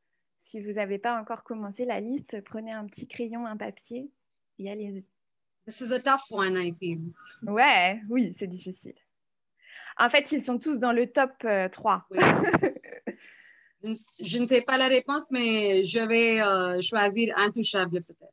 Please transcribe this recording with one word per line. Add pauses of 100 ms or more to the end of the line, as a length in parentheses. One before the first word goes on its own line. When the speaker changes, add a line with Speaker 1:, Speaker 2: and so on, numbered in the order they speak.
(380)
Speaker 1:
Si
vous
n'avez
pas
encore
commencé
la
liste,
prenez
un
petit
crayon,
un
papier (480)
et
allez-y. (600)
Speaker 2:
This
is
a
tough (100)
one,
I
feel. (440)
Speaker 1:
Ouais,
oui,
c'est
difficile. (1040)
En
fait,
ils
sont
tous
dans
le
top, (120)
euh,
trois.
Speaker 2:
Oui.
<laughs> (680)
Je
ne, (300)
je
ne
sais
pas
la
réponse,
mais
je
vais,
euh,
choisir
Intouchable
peut-être.